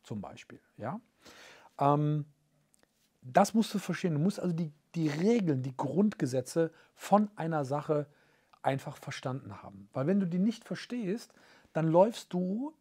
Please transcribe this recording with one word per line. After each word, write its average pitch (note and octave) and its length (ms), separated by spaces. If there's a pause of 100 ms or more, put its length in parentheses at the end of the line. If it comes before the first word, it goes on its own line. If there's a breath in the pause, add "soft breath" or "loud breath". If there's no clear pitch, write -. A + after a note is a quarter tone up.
zum G#2 180
Beispiel, - 400 (160)
ja? C3 240 (760 loud breath)
Ähm, D3 480 (960)
das E3+ 320
musst A3 180
du G#3+ 60
verstehen. F3+ 340
Du D3 80
musst F#3+ 180
also F3+ 160
die, D#3+ 180 (220)
die D#3+ 140
Regeln, D#3+ 540
die C3 140
Grundgesetze D#3 960 (240 soft breath)
von G#3 400
einer D#3 300
Sache C#3+ 420 (540 soft breath)
einfach C3+ 380
verstanden C3 640
haben. - 320
Weil C3+ 120
wenn G3 140
du F#3+ 60
die F3 120
nicht G#3 280
verstehst, G#3+ 680 (400 soft breath)
dann D#3+ 160
läufst F#3 460
du G3+ 460